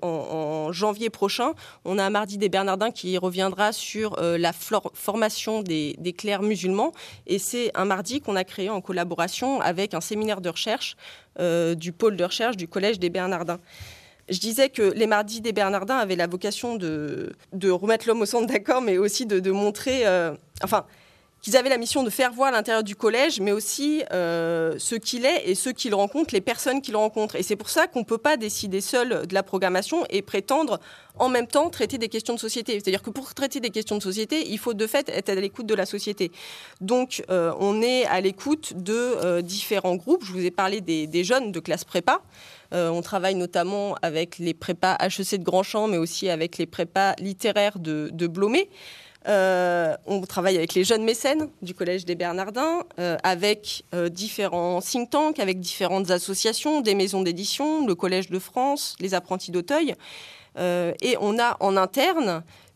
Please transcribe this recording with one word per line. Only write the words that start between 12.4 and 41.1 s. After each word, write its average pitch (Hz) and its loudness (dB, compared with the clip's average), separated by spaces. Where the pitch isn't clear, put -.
du 175 -6
Collège 202 0
des 175 0
Bernardins. 175 -2
Je 185 -4
disais 233 2
que 269 -2
les 208 4
Mardis 214 0
des 220 -4
Bernardins 202 0
avaient 196 0
la 170 2
vocation 202 -4
de, 156 -6
de 190 0
remettre 208 2
l'homme 233 4
au 208 2
centre, 233 0
d'accord, 247 2
mais 202 2
aussi 202 2
de, 202 2
de 185 0
montrer, 208 2
euh, 175 4
enfin, 185 0
qu'ils 214 4
avaient 254 4
la 254 4
mission 240 0
de 233 0
faire 247 2
voir 254 2
l'intérieur 220 2
du 202 -8
collège, 240 2
mais 202 2
aussi, 277 0
euh, 170 0
ce - -4
qu'il 233 -2
est 302 2
et 190 4
ceux 254 -2
qu'il 226 -4
rencontre, 208 0
les 202 4
personnes 254 -2
qu'il 214 -6
rencontre. 214 0
Et 170 -2
c'est 208 -2
pour 208 -10
ça 330 4
qu'on - -2
ne 220 -2
peut 226 -2
pas 294 4
décider 208 -2
seul 240 0
de 185 -10
la 196 4
programmation 190 0
et 202 0
prétendre 233 0
en 254 6
même 247 2
temps 311 4
traiter 247 -2
des 226 -2
questions 220 -4
de 233 -4
société. 220 -4
C'est-à-dire 196 0
que - -10
pour 262 -10
traiter 269 -4
des 233 -2
questions 214 -2
de 202 -4
société, 220 -2
il 214 -4
faut 233 -2
de 214 -2
fait 285 0
être - -4
à 196 0
l'écoute 196 -4
de 214 0
la 190 2
société. 202 -4
Donc, 254 0
euh, 170 2
on 202 2
est 254 4
à 185 2
l'écoute 202 -2
de, 185 -2
euh, 226 0
différents 185 0
groupes. 294 2
Je 190 -10
vous 185 -2
ai 180 0
parlé 196 0
des, 160 -2
des 170 0